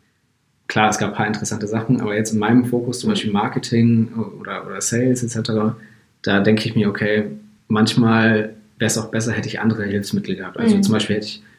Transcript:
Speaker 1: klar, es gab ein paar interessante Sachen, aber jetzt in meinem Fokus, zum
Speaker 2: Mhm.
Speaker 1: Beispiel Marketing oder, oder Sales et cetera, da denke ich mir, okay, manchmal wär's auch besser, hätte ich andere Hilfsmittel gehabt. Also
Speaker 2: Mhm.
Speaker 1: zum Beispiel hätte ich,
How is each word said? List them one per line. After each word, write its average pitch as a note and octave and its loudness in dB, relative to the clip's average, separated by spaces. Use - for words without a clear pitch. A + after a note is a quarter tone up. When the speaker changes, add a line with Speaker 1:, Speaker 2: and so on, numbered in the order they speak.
Speaker 1:
klar, G#2+ 4
es G2+ 0
gab G2+ -2
ein - -10
paar G#2+ -2
interessante G#2+ -4
Sachen, A2+ 0
aber G#2 -4
jetzt A2 -2
in A2 0
meinem A#2+ 4
Fokus, A#2+ -4
zum A2 -2
Speaker 2:
Mhm. - 0
Speaker 1:
Beispiel G#2 -2
Marketing A2+ 2
oder, G2 -10
oder G2 -10
Sales B2 0
et A2+ -4
cetera, A2 -2
da G2+ 2
denke G#2+ 4
ich A2+ -4
mir, G#2 2
okay, G#2 0
manchmal A2 4
wär's A2 0
auch G2+ -6
besser, A2+ -2
hätte G#2+ -4
ich - -8
andere G#2+ 0
Hilfsmittel G2+ -4
gehabt. F#2 -12
Also A3+ 4
Speaker 2:
Mhm. G3 4
Speaker 1:
zum D3 4
Beispiel G#2+ 0
hätte G#2+ -6
ich, - -14